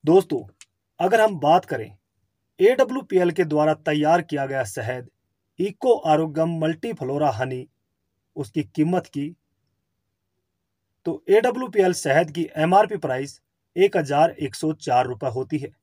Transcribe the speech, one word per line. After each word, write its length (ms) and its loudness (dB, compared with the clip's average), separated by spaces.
दोस्तों, 380 2
अगर 200 2
हम 200 2
बात 240 4
करें 320 -10
एडब्ल्यूपीएल 680 2
के 140 0
द्वारा 320 2
तैयार 460 0
किया 240 -6
गया 180 -4
शहद 440 -8
इको 360 0
आरोग्यम 520 0
मल्टीफ्लोरा 720 -4
हनी, 360 -6
उसकी 280 -6
कीमत 420 -2
की, 280 -8
तो 240 -6
एडब्ल्यूपीएल 640 2
शहद 360 0
की 260 -6
एमआरपी 420 2
प्राइस 420 -6
एक 200 2
हजार 360 2
एक 220 -8
सौ 200 -4
चार 320 0
रुपये 240 -6
होती 280 -6
है 120 -10